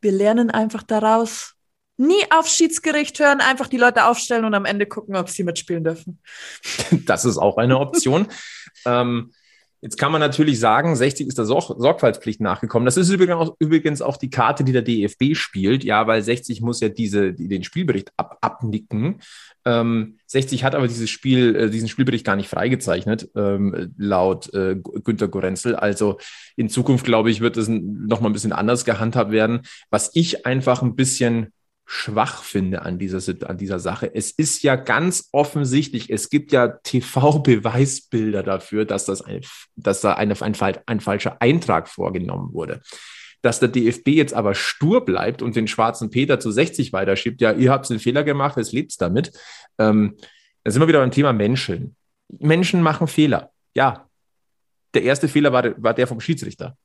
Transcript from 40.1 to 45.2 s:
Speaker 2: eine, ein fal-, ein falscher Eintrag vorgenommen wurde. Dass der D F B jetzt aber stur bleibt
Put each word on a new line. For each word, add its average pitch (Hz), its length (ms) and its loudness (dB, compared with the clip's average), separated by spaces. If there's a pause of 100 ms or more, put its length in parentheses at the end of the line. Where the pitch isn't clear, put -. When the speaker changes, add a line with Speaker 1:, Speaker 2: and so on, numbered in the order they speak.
Speaker 2:
eine, 104 300 0
ein 107 120 -2
fal-, - 300 -2
ein 113 160 -4
falscher - 400 -4
Eintrag 120 480 2
vorgenommen 90 640 -6
wurde. - 300 -8 (580)
Dass 117 180 0
der 120 120 4
D 120 180 2
F 120 160 -2
B 139 80 2
jetzt 151 220 2
aber 104 200 0
stur 202 520 0
bleibt 95 340 -2